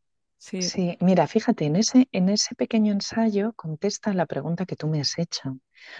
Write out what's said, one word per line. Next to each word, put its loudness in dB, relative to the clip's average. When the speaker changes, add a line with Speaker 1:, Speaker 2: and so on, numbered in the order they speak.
Speaker 1:
sí. -8
Speaker 2:
Sí, -2
mira, 6
fíjate, 0
en 0
ese, 4
en 2
ese -2
pequeño 2
ensayo 0
contesta -4
la 0
pregunta -4
que -8
tú -6
me 0
has -4
hecho, -6